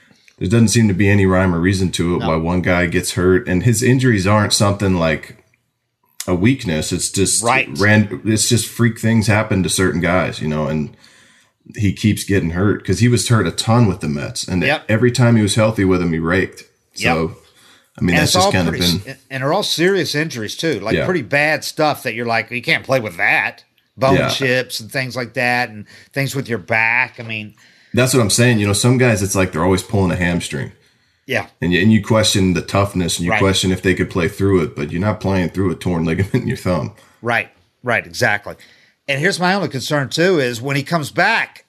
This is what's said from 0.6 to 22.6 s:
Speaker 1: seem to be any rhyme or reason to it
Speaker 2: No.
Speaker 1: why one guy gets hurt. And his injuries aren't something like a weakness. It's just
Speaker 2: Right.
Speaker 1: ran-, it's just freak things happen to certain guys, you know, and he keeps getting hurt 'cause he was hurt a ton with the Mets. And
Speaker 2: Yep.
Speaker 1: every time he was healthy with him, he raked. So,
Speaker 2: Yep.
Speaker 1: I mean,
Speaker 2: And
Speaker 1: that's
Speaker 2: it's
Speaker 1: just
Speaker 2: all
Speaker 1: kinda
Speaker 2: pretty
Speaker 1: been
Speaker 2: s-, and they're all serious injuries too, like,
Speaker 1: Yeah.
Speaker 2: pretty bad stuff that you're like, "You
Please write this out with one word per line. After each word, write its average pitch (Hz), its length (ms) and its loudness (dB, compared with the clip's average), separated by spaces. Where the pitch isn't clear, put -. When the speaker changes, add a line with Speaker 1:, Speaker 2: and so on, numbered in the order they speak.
Speaker 1:
seem 113 180 2
to 98 80 2
be 98 140 2
any 101 180 4
rhyme 92 260 2
or 85 60 0
reason 92 340 2
to 87 220 -2
it 80 60 -2
Speaker 2:
No. 82 80 -4
Speaker 1:
why 80 80 0
one 85 260 0
guy 87 240 0
gets 87 280 -2
hurt. 92 340 2
And - 160 0
his 113 180 2
injuries 120 440 2
aren't 104 260 2
something 101 420 0
like 80 480 -2
a 92 60 0
weakness. 90 580 0
It's 82 180 -4
just 98 320 0
Speaker 2:
Right. 123 340 0
Speaker 1:
ran-, 104 500 2
it's 110 220 0
just 117 200 0
freak 117 320 -2
things 110 260 2
happen 104 380 2
to 82 40 -2
certain 87 320 0
guys, 85 400 0
you 76 80 -6
know, 76 200 -2
and 76 280 -4
he 101 180 0
keeps - 300 0
getting 90 280 0
hurt 92 360 0
'cause 92 140 0
he 120 80 4
was 120 200 2
hurt 104 200 2
a - 20 -2
ton 113 380 2
with 87 120 -2
the 76 80 -4
Mets. 67 380 -8
And 90 160 -2
Speaker 2:
Yep. 151 260 0
Speaker 1:
every 113 220 2
time 120 240 4
he 110 80 4
was 98 140 0
healthy 107 280 2
with 90 160 2
him, 87 120 0
he 82 80 -2
raked. 85 420 -2
So, 117 340 -2
Speaker 2:
Yep. - 80 -12
Speaker 1:
I - 60 -12
mean, 90 140 2
Speaker 2:
And - 60 4
Speaker 1:
that's - 80 2
Speaker 2:
it's - 40 0
Speaker 1:
just 185 120 4
Speaker 2:
all 202 60 2
Speaker 1:
kinda 87 200 0
Speaker 2:
pretty 87 260 0
Speaker 1:
been 98 140 -10
Speaker 2:
s-, - 60 -16
and 135 120 -8
they're 143 100 -2
all 202 100 0
serious 170 540 0
injuries 123 400 -6
too, 143 240 -4
like, 104 160 -2
Speaker 1:
Yeah. 143 80 -2
Speaker 2:
pretty 175 180 -2
bad 147 400 0
stuff - 400 -2
that 117 120 -6
you're 120 120 -4
like, 113 240 -2
"You 120 100 -6